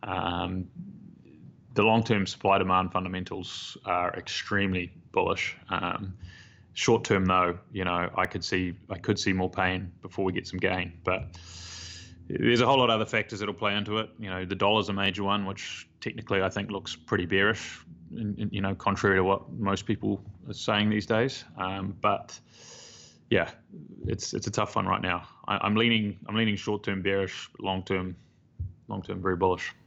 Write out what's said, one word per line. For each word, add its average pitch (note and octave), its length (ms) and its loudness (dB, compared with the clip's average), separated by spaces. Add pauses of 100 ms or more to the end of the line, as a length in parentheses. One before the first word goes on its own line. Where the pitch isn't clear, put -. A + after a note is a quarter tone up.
Um, F2+ 640 -2 (1040)
the G#2 100 4
long-term A2 440 6
supply-demand F#2 640 4
fundamentals F#2+ 920 -6
are F2+ 300 0
extremely F#2 800 -2 (200)
bullish. F2+ 440 2 (120)
Um, F#2 480 -4 (560)
short-term, A2 540 4
though, F#2 320 4 (120)
you G2 140 -4
know, F2 320 0
I F#2 80 2
could F2+ 180 -6
see, F#2 300 -2 (160)
I G2 80 -6
could G2 220 0
see G2 160 0
more F#2 160 0
pain F#2 500 -2
before F#2+ 240 -6
we F#2 80 2
get F#2 140 -4
some F#2+ 120 -8
gain. F#2 360 -2 (100)
But - 340 -2 (920)
there's A#2+ 340 4
a A#2 40 6
whole C3+ 120 6
lot B2 100 6
of A2+ 60 4
other G#2+ 100 0
factors G#2+ 360 -2
that'll G2+ 140 -4
play G2+ 220 0
into G#2 220 -2
it. A2 100 -4 (100)
You G#2 120 -10
know, F#2 160 -6
the F#2+ 80 -2
dollar's G2+ 340 4
a G2+ 60 -2
major G2 280 0
one, G2 220 2
which - 420 -8 (140)
technically - 420 -2
I F#2+ 60 4
think G2+ 220 -4
looks G2 260 -8
pretty F#2 300 0
bearish, G2 520 2 (340)
in, G#2 260 -4
in, G#2+ 120 -2
you G2+ 120 -2
know, F#2+ 120 0
contrary G2 420 2
to F#2 80 4
what G2 280 0
most G2 320 -2
people G2+ 400 -2 (240)
are - 60 -8
saying G#2 340 2
these G#2+ 160 2
days. A#2 400 0 (140)
Um, F#2+ 420 -4
but - 400 -2 (880)
yeah, F2 220 2 (560)
it's, - 260 -4
it's G2+ 140 -4
a F#2+ 40 -4
tough G#2+ 260 -2
one G2 100 0
right F#2 160 0
now. F2+ 260 -2 (180)
I, G2 120 0
I'm G#2 160 2
leaning, A2 520 4
I'm G#2 100 -4
leaning A2 200 2
short-term G2+ 460 -2
bearish, G2 560 -2
long-term, F#2 580 -2 (720)
long-term G2 320 -6
very F#2 160 2
bullish. F2+ 380 2 (120)